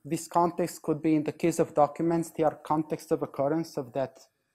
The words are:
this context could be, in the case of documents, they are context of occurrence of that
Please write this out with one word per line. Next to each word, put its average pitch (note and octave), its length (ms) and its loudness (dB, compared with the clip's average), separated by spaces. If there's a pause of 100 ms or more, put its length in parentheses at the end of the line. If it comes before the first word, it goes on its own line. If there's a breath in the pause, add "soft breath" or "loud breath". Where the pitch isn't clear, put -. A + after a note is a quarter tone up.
this D#3 240 -6
context E3+ 540 0
could D3+ 200 -2
be, D#3+ 140 4
in D3 80 2
the D3+ 80 -4
case E3 280 0
of D#3+ 140 0
documents, E3 580 2
they D#3 120 0
are D3+ 120 2
context D#3 580 -2
of C#3+ 100 0
occurrence D3+ 540 -2
of A#2+ 160 -8
that C3 260 -4 (360)